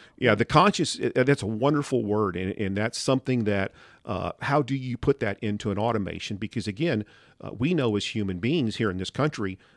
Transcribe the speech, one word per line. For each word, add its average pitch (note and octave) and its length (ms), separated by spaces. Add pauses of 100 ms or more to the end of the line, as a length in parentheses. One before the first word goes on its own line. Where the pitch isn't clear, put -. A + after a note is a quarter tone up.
(180)
Yeah, A#2 160
the G#2+ 100
conscious, F3 540
uh, B2 240
that's C#3 220
a - 20
wonderful C3 560
word, G#2 320
and, F#2 240
and G2 180
that's A2 220
something C3 460
that, G2+ 260 (340)
uh, F#2 360
how C#3+ 220
do C3 120
you B2+ 220
put - 240
that G2+ 200
into G#2 300
an F#2+ 80
automation? G2+ 600
Because A2 280
again, G#2+ 380 (360)
uh, - 160
we C3+ 160
know B2+ 220
as - 220
human F#2+ 240
beings A#2+ 360
here A2 140
in F2+ 60
this F#2 140
country, G#2+ 500 (160)